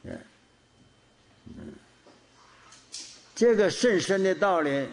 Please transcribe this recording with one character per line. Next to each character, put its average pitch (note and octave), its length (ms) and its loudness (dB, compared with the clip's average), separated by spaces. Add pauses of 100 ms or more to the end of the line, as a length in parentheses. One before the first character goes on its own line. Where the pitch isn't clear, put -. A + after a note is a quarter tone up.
嗯， - 140 -12 (1300)
嗯， - 260 -18 (1600)
这 A#3 200 4
个 G3+ 140 4
甚 G#3 320 2
深 F#3+ 240 0
的 F#3 100 2
道 F3 280 2
理 C#3 300 -2